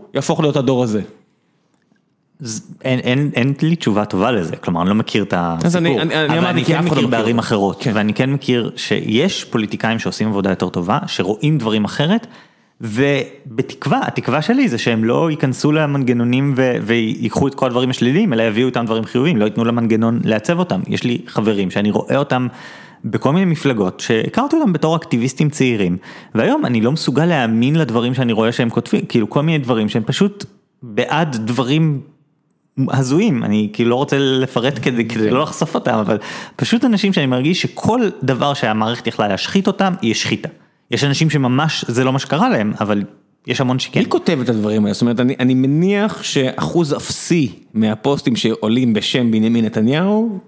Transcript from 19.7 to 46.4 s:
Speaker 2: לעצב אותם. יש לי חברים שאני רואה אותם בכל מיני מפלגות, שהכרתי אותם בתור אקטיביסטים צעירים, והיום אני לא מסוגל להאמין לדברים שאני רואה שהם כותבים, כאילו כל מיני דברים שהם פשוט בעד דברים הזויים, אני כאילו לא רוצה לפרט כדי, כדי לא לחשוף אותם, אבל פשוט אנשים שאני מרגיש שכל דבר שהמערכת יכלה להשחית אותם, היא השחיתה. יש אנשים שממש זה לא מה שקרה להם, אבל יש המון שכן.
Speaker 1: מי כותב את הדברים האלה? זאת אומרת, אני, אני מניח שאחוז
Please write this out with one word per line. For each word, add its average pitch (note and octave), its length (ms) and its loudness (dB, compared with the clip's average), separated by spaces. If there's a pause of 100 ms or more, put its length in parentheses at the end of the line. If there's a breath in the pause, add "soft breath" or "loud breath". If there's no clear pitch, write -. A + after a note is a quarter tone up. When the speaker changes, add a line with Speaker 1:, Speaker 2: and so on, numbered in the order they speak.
Speaker 2:
לעצב A2 360 0
אותם. F3+ 280 -2
יש - 160 -4
לי A#2+ 240 -2
חברים G2+ 440 0
שאני G#2 200 0
רואה - 260 0
אותם B2+ 300 0 (580 loud breath)
בכל B2+ 280 0
מיני F#3+ 120 2
מפלגות, B2+ 540 0
שהכרתי A3+ 560 0
אותם C#4 180 2
בתור D#3+ 220 0
אקטיביסטים C3 540 0
צעירים, G#2 480 0 (380 loud breath)
והיום A3 300 2
אני A#2+ 160 0
לא A#2 100 2
מסוגל D3+ 340 0
להאמין B2+ 500 2
לדברים A#2+ 380 0
שאני B2 200 0
רואה A2 180 2
שהם A#2+ 180 0
כותבים, - 360 -2
כאילו G#2+ 240 2
כל D3 120 0
מיני D#3+ 160 2
דברים A#2 320 0
שהם A2+ 160 -2
פשוט G3 400 0 (380)
בעד B2+ 520 -2 (100)
דברים C3+ 560 0 (880)
הזויים, C#3 540 0
אני G#2 300 0
כאילו A#2 160 0
לא A#2+ 60 2
רוצה C#3 240 0
לפרט C3 640 0
כדי, A#2 260 0
כדי A2 220 0
לא B2+ 120 2
לחשוף - 340 -4
אותם, C3 220 -2
אבל G#2+ 200 0 (380 loud breath)
פשוט A#3 300 0
אנשים G3+ 280 2
שאני D#3+ 120 2
מרגיש C3 360 0
שכל - 380 0 (240)
דבר C3+ 300 0
שהמערכת A2+ 540 -2
יכלה A2 200 0
להשחית C#3 400 0
אותם, F#3+ 340 0
היא A#2 100 0
השחיתה. - 380 -2 (420 soft breath)
יש A#2+ 120 0
אנשים C#3+ 260 2
שממש C#3+ 580 0
זה A#2+ 160 0
לא C3 100 2
מה C3+ 60 0
שקרה F#3 300 0
להם, G#2+ 320 0
אבל G#2 200 0 (460)
יש B2+ 140 -2
המון B2+ 180 0
שכן. - 200 -4
Speaker 1:
מי B3 100 2
כותב G3 340 0
את A#2 60 -4
הדברים G#2+ 360 2
האלה? G2+ 80 0
זאת - 80 -4
אומרת, A#2+ 180 2
אני, B2+ 200 2
אני B2+ 140 2
מניח F3 680 2
שאחוז D3 720 0